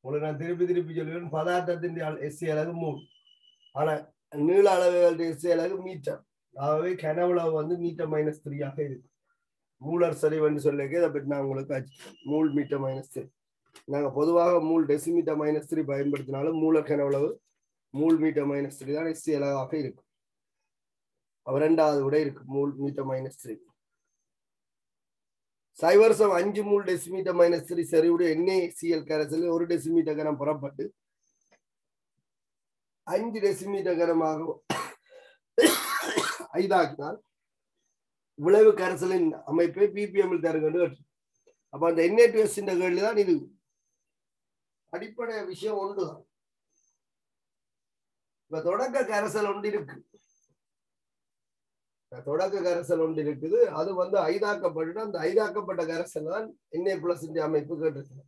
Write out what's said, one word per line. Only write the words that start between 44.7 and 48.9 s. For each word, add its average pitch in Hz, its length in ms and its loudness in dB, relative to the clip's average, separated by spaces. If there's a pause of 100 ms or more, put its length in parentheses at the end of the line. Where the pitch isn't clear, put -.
அடிப்படை 220 520 -8
விஷயம் 202 320 -6
ஒன்றுதான். 190 460 -6 (2250)
இப்ப 156 260 -10
தொடக்க 240 420 -2